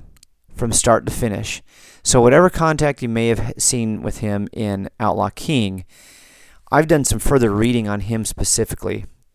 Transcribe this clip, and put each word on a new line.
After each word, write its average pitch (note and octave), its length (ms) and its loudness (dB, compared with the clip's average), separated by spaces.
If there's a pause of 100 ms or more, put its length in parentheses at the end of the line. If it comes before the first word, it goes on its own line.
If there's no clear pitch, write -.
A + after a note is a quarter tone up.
(540)
from A2+ 180 -4
start - 320 2
to A#2 80 -6
finish. - 500 -4 (400)
So B2 200 4
whatever C#3+ 260 6
contact D#3 540 0
you A#2+ 80 -4
may A2+ 180 0
have A2 300 -2
seen A2+ 440 -2
with - 160 -6
him G2+ 360 -4
in G2+ 340 -4 (100)
Outlaw G2+ 360 0
King, G2 500 -2 (880)
I've D#3 160 4
done D#3 160 4
some A2 160 -2
further A#2+ 320 4
reading A2+ 340 2
on G2+ 140 -2
him A2 240 -4
specifically. G2+ 800 -4 (300)